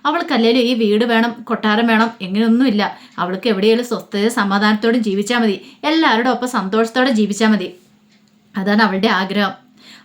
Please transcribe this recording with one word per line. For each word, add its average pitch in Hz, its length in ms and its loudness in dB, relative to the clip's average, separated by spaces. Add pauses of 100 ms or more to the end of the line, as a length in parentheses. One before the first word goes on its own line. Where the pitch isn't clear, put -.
അവൾക്കല്ലേലും 262 560 0
ഈ 240 120 2
വീട് 220 300 2
വേണം, 233 280 0 (120)
കൊട്ടാരം 220 420 0
വേണം, 226 240 2 (120)
എങ്ങനെയൊന്നുമില്ല. 220 600 0 (360)
അവൾക്ക് 185 300 -4
എവിടെയെങ്കിലും 226 440 2
സ്വസ്ഥത 208 360 -4
സമാധാനത്തോടെ 214 800 0
ജീവിച്ചാൽ 202 340 -2
മതി. 202 140 0 (280)
എല്ലാവരോടും 269 480 2
ഒപ്പം 254 260 -4
സന്തോഷത്തോടെ 226 520 0
ജീവിച്ചാൽ 214 420 0
മതി. 180 180 -2 (840)
അതാണ് 202 280 0
അവളുടെ 190 260 0
ആഗ്രഹം. 190 460 -2 (500)